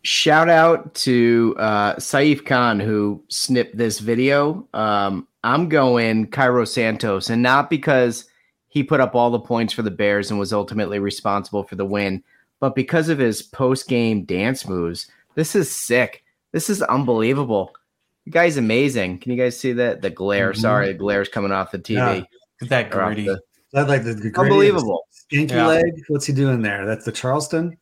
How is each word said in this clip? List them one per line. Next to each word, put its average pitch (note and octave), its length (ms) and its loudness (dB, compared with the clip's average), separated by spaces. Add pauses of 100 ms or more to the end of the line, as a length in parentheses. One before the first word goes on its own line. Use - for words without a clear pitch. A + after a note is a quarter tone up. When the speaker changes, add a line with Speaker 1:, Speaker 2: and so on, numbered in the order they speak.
Speaker 1:
Shout D#3+ 460 2
out E3 460 4
to, A#2 640 4
uh, G#2 380 0
Saif C#3+ 480 0
Khan, B2 360 2
who G#2 480 -2
snipped A#2+ 480 -2
this A2 240 -2
video. C#3 720 0
Um, G2+ 540 -2 (160)
I'm D3 240 0
going A#2+ 600 2
Cairo B2 360 2
Santos, A2 680 -2
and A#2 120 0
not C3+ 280 2
because C3+ 540 0 (440)
he D3 140 -2
put C#3 180 2
up B2+ 140 2
all A#2+ 160 2
the A#2+ 80 -2
points A#2 340 -2
for A#2 100 -6
the G#2 80 -2
Bears G2+ 400 -2
and G#2 100 -2
was G2 120 -4
ultimately G#2 460 -4
responsible G2+ 640 -4
for F#2+ 140 -14
the G2 80 -4
win, G2 400 -2 (360)
but C3 140 -2
because D#3 340 0
of D#3 100 0
his A2+ 240 0
post-game A#2+ 840 0
dance G#2+ 420 -4
moves. F2 400 -6 (300)
This D#3 180 -4
is F3+ 160 0
sick. - 540 -2 (280)
This E3 180 -4
is G3+ 120 0
unbelievable. A#2+ 920 0 (480)
The - 80 -16
guy's E3 240 2
amazing. A2+ 640 0
Can B2 140 -8
you B2 60 -2
guys B2 180 0
see B2+ 180 -2
that? A#2+ 280 -2
The G2 80 -2
glare. F#2+ 400 0
Speaker 2:
Mm-hmm. G#2 100 -4
Speaker 1:
Sorry, G#2+ 280 2
the F#2 100 -6
glare's G2+ 300 -2
coming G2 240 -4
off F#2+ 180 -2
the F#2+ 80 -8
T G#2+ 160 -6
V. G#2 60 2
Speaker 2:
Yeah. G#2 140 2
Speaker 3:
Look F#2 120 -6 (360)
at A#2+ 80 -10
that A#2 240 -2
Speaker 1:
Or F#2+ 80 0
off F#2 60 0
Speaker 3:
gritty. G#2 180 -4
Speaker 1:
the F#2+ 80 -2
Speaker 2:
Is F#2+ 60 -8 (340)
that, C#3 140 0
like, C3+ 140 2
the, A2+ 120 -4
the G#2+ 160 -6
gritty, - 200 2
Speaker 1:
Unbelievable. F#3 600 4
Speaker 2:
stinky C#3+ 440 -4
Speaker 3:
Yeah. A#2+ 140 4
Speaker 2:
leg? E3 160 4 (240)
What's C#3+ 180 -2
he D3 60 -2
doing C3 300 2
there? G2+ 240 -4
That's A2 180 -4
the A2 80 -4
Charleston? D3+ 680 -2